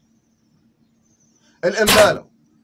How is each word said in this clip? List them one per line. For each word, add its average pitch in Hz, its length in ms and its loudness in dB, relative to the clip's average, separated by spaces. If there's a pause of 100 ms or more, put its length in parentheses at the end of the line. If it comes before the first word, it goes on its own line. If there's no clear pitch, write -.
(1600)
الإمبالة 202 680 0 (340)